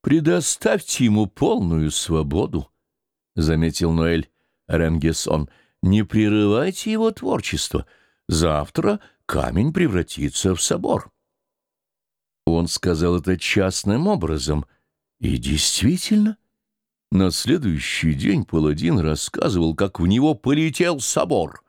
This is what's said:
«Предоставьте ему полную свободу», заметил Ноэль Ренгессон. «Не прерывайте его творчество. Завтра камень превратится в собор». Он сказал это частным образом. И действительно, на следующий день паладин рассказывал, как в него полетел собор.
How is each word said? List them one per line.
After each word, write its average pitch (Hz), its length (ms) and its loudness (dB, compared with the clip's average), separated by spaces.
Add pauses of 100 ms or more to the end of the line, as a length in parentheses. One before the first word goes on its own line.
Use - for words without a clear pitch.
«Предоставьте 165 1040 0
ему 107 220 4
полную 82 640 0
свободу», 76 800 -2 (640)
заметил 80 560 0
Ноэль 82 380 0 (380)
Ренгессон. 80 840 0 (320)
«Не 101 220 4
прерывайте 107 880 0
его 220 200 0
творчество. - 760 -6 (440)
Завтра 80 720 0 (240)
камень 78 480 0
превратится 92 840 -2
в - 60 -6
собор». - 500 -2 (1300)
Он 82 220 0
сказал 87 500 0
это 92 200 -2
частным 101 680 0
образом. 78 580 -2 (540)
И - 180 -2
действительно, 185 1000 0 (720)
на 92 200 2
следующий 85 840 -2
день 107 320 0
паладин 80 540 0
рассказывал, 80 760 0
как 98 240 -4
в 87 80 2
него 135 280 4
полетел 156 640 0
собор. 123 680 -2